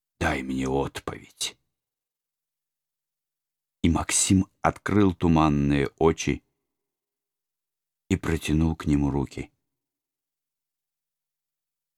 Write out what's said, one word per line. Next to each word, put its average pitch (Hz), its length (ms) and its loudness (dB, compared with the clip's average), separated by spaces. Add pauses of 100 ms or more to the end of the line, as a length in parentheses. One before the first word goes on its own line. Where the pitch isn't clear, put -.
(200)
Дай 73 240 -2
мне 65 240 -4
отповедь». - 920 -6 (2250)
И 85 60 4
Максим - 580 2 (140)
открыл 95 520 0
туманные 73 760 2 (100)
очи - 460 0 (1700)
и 95 60 2
протянул 80 600 0
к - 100 -12
нему 71 240 2
руки. 67 420 -6 (2500)